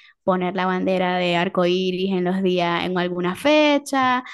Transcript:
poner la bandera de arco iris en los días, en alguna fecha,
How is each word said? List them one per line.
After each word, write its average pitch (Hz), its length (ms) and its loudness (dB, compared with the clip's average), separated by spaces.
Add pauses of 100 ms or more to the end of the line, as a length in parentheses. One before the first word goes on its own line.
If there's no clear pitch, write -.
(240)
poner 185 320 0
la 185 100 0
bandera 185 520 0
de 175 180 0
arco 180 280 0
iris 185 480 0
en 180 120 0
los 190 180 0
días, 175 420 0
en 185 140 -2
alguna 180 380 -2
fecha, 285 960 2